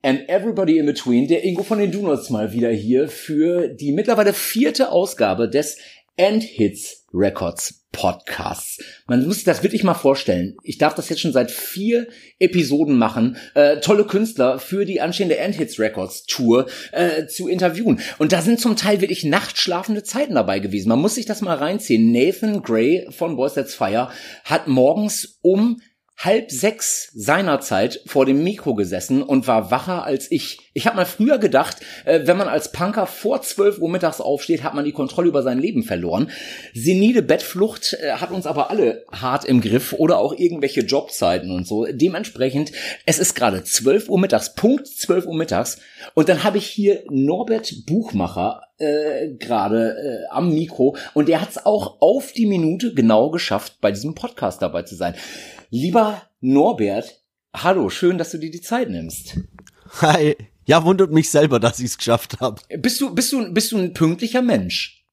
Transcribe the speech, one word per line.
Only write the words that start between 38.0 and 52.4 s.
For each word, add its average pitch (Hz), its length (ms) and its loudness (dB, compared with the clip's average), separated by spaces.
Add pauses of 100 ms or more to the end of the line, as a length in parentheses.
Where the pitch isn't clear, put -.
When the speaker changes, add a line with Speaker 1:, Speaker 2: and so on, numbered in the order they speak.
Speaker 1:
äh, 143 120 -2
hat 180 180 -6
uns 185 160 -6
aber 147 240 -2
alle 170 400 0
hart 131 340 -4
im 123 160 4
Griff 110 320 0
oder 160 240 4
auch 147 180 0
irgendwelche 156 460 0
Jobzeiten 95 680 0
und 90 160 -4
so. 107 180 -2
Dementsprechend, 147 840 -2 (340)
es 165 140 0
ist - 160 0
gerade 98 280 0
zwölf 147 460 2
Uhr 185 100 2
mittags, 185 360 0
Punkt 262 320 2
zwölf - 400 -2
Uhr 165 100 -8
mittags. 120 400 -2 (380)
Und 160 140 4
dann 160 140 4
habe 208 140 2
ich 202 80 -2
hier 202 460 0
Norbert 151 600 0 (140)
Buchmacher, 98 800 -2 (160)
äh, 151 580 -2
gerade, 113 920 0
äh, - 40 -12
am 170 200 0
Mikro 151 440 0 (180)
und 151 160 4
der 165 120 4
hat's - 220 -10
auch 208 380 0
auf 233 300 4
die 226 160 0